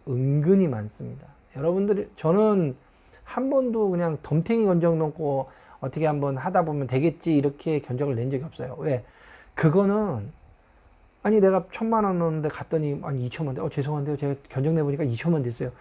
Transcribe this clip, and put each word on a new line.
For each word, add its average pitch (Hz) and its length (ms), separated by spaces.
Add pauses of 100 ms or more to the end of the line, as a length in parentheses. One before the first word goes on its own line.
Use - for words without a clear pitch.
은근히 147 600
많습니다. 120 580 (300)
여러분들이, 190 600
저는 185 640 (520)
한 262 220
번도 233 400
그냥 170 320
덤탱이 214 420
견적 170 320
놓고 147 540 (300)
어떻게 151 260
한번 143 280
하다 175 300
보면 147 220
되겠지 160 500
이렇게 143 420
견적을 139 360
낸 123 160
적이 135 120
없어요. 127 360
왜? 139 260 (480)
그거는, 175 800 (920)
"아니, 214 180
내가 190 300
천만 226 360
원 185 120
넣었는데 156 320
갔더니, 147 540
아니, 139 240
이천만 139 260
돼. - 80
어, 113 80
죄송한데요. 143 480
제가 139 180 (140)
견적 143 240
내보니까 151 300
이천만 147 400
됐어요." 120 380